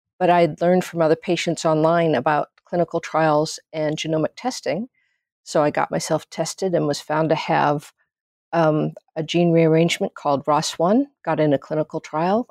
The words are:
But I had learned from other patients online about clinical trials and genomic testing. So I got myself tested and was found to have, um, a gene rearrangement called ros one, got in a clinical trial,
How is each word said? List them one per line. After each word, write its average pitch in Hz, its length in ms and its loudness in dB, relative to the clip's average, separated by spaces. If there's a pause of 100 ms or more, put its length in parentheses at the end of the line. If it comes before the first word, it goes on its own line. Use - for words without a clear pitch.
(180)
But 180 120 2
I 175 100 6
had 165 200 0
learned 180 240 2
from 170 160 -6
other 160 160 2
patients 170 480 -4
online 160 520 2
about 147 320 0 (160)
clinical 170 340 -2
trials 156 600 0 (120)
and 156 240 -4
genomic 156 380 -2
testing. 220 540 -6 (560)
So 160 180 0
I 147 80 2
got - 220 -2
myself 160 360 -4
tested 170 460 -4
and 151 140 0
was 143 120 -4
found 156 280 -2
to 147 80 0
have, 147 560 -2 (600)
um, 156 420 0 (200)
a 165 80 -6
gene 170 300 0
rearrangement 165 640 2
called 143 280 -2
ros 151 280 0
one, 220 340 0 (180)
got 160 140 -2
in 151 140 2
a 135 60 2
clinical 156 420 -6
trial, 185 500 -2